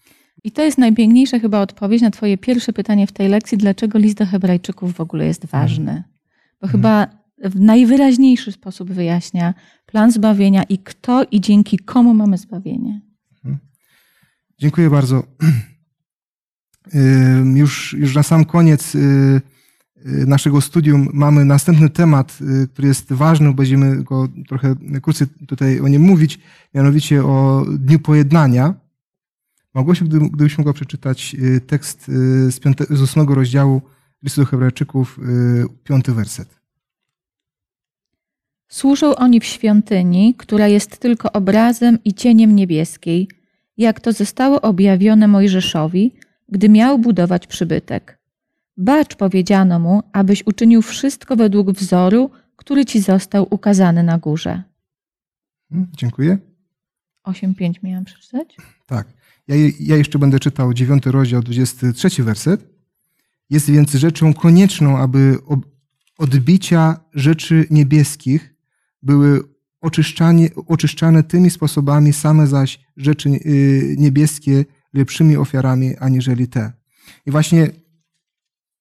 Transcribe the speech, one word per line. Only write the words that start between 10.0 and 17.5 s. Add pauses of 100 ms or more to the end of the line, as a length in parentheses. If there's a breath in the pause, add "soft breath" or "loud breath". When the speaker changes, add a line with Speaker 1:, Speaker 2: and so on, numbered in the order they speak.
Speaker 1:
zbawienia
i
kto
i
dzięki
komu
mamy
zbawienie. (340)
Speaker 2:
Mhm. (1000)
Dziękuję
bardzo.
<clears throat> (1300)
Ym,